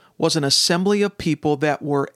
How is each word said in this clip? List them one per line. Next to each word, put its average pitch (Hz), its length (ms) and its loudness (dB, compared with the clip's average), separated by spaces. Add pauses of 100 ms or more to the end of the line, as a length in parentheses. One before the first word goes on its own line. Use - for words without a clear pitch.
(180)
was 160 160 0
an 151 100 0
assembly 185 560 2
of 202 160 -2
people 147 400 -2
that 147 240 -2
were 143 360 -2